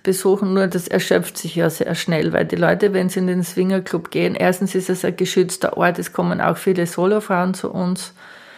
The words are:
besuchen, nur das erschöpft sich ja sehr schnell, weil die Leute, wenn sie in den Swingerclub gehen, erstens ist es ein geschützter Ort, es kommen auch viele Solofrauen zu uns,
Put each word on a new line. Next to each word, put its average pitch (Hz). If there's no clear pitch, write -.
besuchen, 190
nur 190
das 185
erschöpft -
sich -
ja 165
sehr -
schnell, 165
weil 170
die 165
Leute, 175
wenn 185
sie 185
in 185
den 180
Swingerclub 185
gehen, 175
erstens 180
ist 185
es 185
ein 185
geschützter 180
Ort, 175
es 180
kommen 180
auch 165
viele 180
Solofrauen 185
zu 190
uns, 180